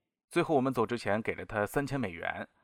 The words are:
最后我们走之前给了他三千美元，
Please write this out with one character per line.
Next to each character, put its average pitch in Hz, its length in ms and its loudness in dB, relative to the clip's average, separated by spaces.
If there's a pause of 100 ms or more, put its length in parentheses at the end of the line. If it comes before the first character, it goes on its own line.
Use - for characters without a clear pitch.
(300)
最 170 120 2
后 156 120 2
我 135 60 6
们 131 120 2
走 117 140 2
之 120 100 0
前 107 240 0
给 104 140 -2
了 90 100 -10
他 104 220 0
三 143 200 0
千 139 140 -2
美 98 120 -2
元， 85 360 -6 (160)